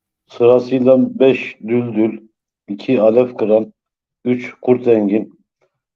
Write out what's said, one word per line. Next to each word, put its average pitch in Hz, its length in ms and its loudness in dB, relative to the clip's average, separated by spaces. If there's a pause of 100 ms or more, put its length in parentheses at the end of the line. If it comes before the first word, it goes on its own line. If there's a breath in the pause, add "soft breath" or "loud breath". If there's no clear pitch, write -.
(280)
Sırasıyla 123 920 0
beş 131 380 0 (100)
Düldül, 113 540 -2 (460)
iki 104 340 -4
Alef 123 360 2
Kıran, 107 360 -2 (520)
üç 123 360 -4
Kurt 123 260 0
Engin, 104 520 -2 (560)